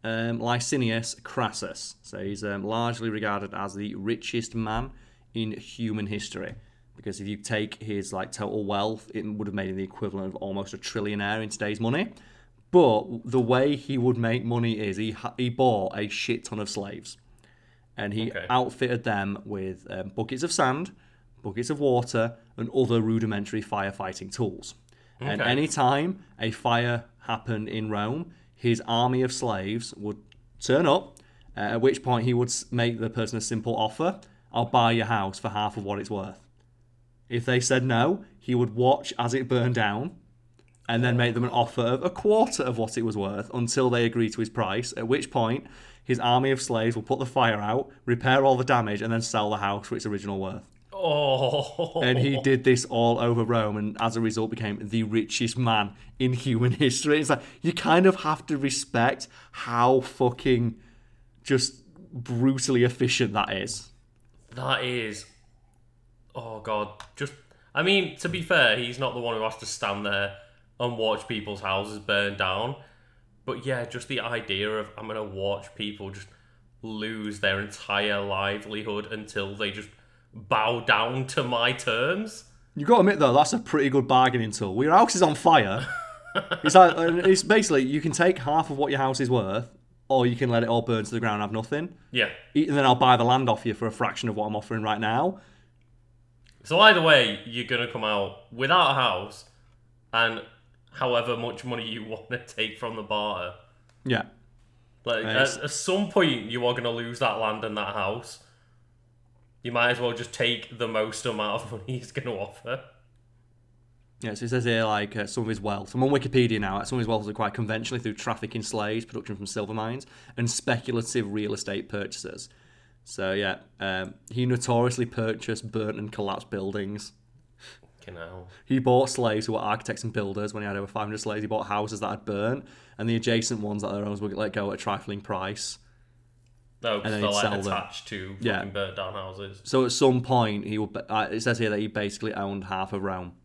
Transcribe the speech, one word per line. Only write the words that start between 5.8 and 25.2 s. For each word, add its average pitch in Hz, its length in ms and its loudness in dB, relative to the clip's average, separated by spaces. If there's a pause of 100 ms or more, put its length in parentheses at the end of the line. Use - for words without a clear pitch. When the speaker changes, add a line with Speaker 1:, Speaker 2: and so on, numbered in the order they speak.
Speaker 1:
history, - 480 -8 (420)
because 101 240 -8
if 98 80 -8
you 104 80 -4
take 104 460 -4
his, 101 300 -6
like, 95 200 -6
total 104 320 -4
wealth, 104 500 -2
it 107 120 -4
would 107 200 -6
have 98 80 -6
made 95 160 -4
him 92 60 -6
the 95 80 -4
equivalent 95 440 -6
of 95 80 -10
almost 98 360 -6
a 95 60 -12
trillionaire 104 640 -4
in 110 80 -8
today's 107 300 -4
money. 143 280 0 (600)
But 123 340 8 (260)
the 127 100 4
way 131 360 4
he 135 220 -4
would 120 180 4
make 117 300 0
money 117 320 0
is 101 180 -4
he 110 140 -4
ha-, - 260 -10
he 123 140 0
bought 117 480 2
a 107 100 -2
shit - 360 -4
ton 107 140 -8
of 104 120 -6
slaves, - 480 -10 (800)
and 104 160 -4
he 113 160 -4
Speaker 2:
Okay. 90 180 -8
Speaker 1:
outfitted 123 560 0
them 101 400 -2
with, 95 460 -8
um, 92 260 -8
buckets 120 260 -4
of 170 80 -2
sand, 151 420 -2 (500)
buckets 107 280 -6
of 147 100 -4
water, 120 560 2 (200)
and 117 180 -6
other 120 280 4
rudimentary 110 600 -2
firefighting 98 720 -6
tools. - 400 -6 (460)